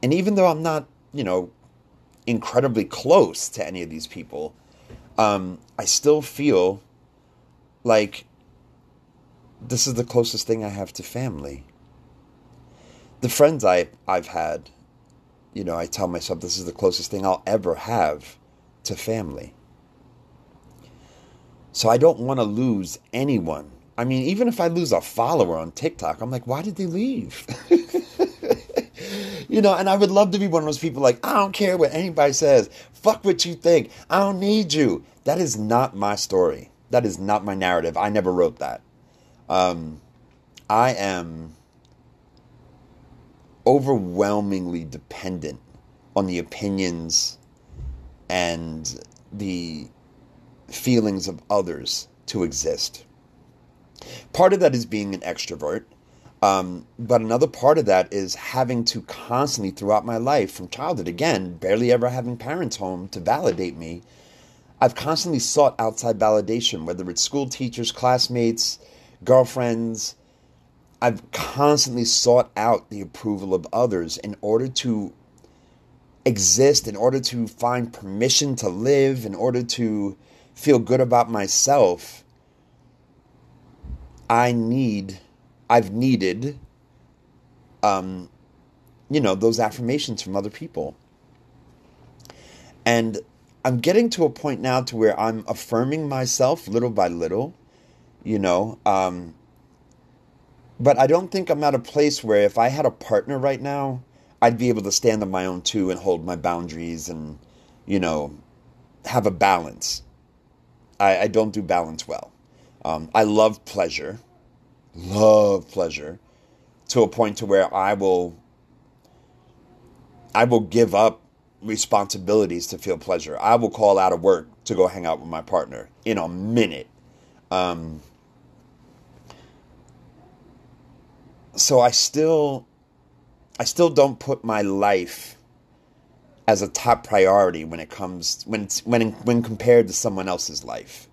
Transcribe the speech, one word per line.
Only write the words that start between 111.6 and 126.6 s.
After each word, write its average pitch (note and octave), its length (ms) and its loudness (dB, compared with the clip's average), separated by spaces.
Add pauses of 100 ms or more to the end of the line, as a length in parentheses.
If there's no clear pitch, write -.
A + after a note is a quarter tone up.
balance E2 460 -2
well. - 240 -12 (540)
Um, D#2 280 -6
I A2 100 4
love G#2+ 420 2
pleasure, E2 540 -6 (760)
love G2+ 720 4
pleasure, D#2+ 480 -6 (720)
to B2 140 4
a G2 60 2
point G#2+ 280 0
to A2+ 80 -8
where G2 280 4
I G2 200 2
will, F2+ 440 0 (2000)
I A2+ 120 4
will A#2+ 160 4
give G2+ 340 2
up A2 260 4 (400)
responsibilities G2+ 1080 0
to F#2 100 -10
feel F2+ 200 -4
pleasure. D#2 420 -6
I A2 160 4
will A#2 140 2
call G2+ 300 4
out F#2 140 4
of E2 80 -4
work F2 260 4 (180)
to G#2+ 100 -4
go F2+ 120 4
hang F2+ 180 -6
out D#2+ 140 -2
with C#2+ 80 -16
my D#2+ 140 -8
partner C2 480 -6 (160)
in A2+ 120 -2
a E2 100 -4
minute. F#2 600 -2 (640)